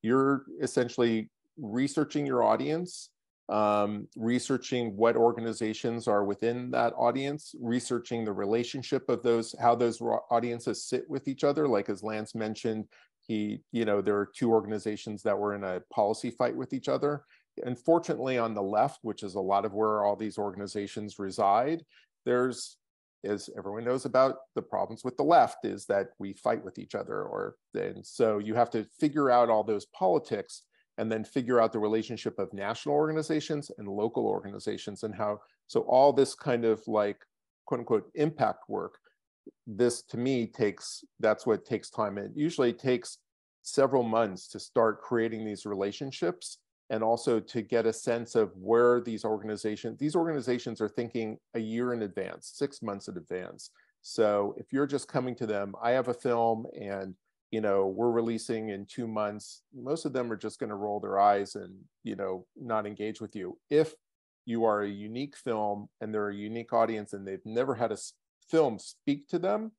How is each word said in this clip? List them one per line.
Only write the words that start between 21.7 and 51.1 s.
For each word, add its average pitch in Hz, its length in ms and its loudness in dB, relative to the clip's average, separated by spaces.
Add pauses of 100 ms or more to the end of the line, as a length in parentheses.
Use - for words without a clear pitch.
there's, 123 520 0 (460)
as 101 320 -4
everyone 104 280 -8
knows 127 220 0
about 131 300 4 (180)
the 120 80 -2
problems 98 420 -4
with 127 140 -6
the 143 40 0
left, 139 440 6
is 98 200 -6
that 98 220 2 (100)
we 98 140 -8
fight 113 320 -2
with 95 140 -12
each - 160 -12
other, - 280 -4
or, 50 340 -6 (180)
and 95 320 -6
so 110 320 2
you 107 160 -4
have 117 160 4
to 110 140 -2 (140)
figure 143 320 2
out 120 200 8
all 110 120 4
those 107 240 -2
politics - 760 -2 (340)
and 110 160 -2
then 110 120 -2
figure 123 360 2
out 110 120 4
the 117 60 -2
relationship 110 600 -2
of 98 160 -4
national 107 400 -4
organizations 156 840 0
and 104 120 -10
local 110 380 0
organizations 101 760 -6
and 107 120 -6
how, 104 240 -4 (280)
so - 160 0
all 135 300 8
this 131 220 4
kind 120 300 0
of, 110 220 4
like, 104 320 0 (480)
quote 123 140 -2
unquote 117 340 0
impact 147 540 0
work, 98 300 -6 (680)
this 120 360 0
to - 140 -12
me 123 300 0
takes, - 580 -4 (160)
that's 110 240 2
what 107 220 2
takes - 240 -4
time. 104 260 -2
It 101 180 -8
usually 147 380 2
takes 123 460 -2 (420)
several 135 420 4
months 110 460 0
to - 100 -14
start 110 440 2
creating 113 420 0
these 104 220 -8
relationships 107 920 -4 (320)
and 110 120 0
also 117 380 2
to - 220 -6
get 113 240 0
a 113 60 4
sense 117 420 -4
of 107 220 2
where 117 440 6
these 117 240 -8
organizations, 107 720 -4
these 147 180 -2
organizations 127 640 -2
are 107 80 0
thinking 113 500 -4 (160)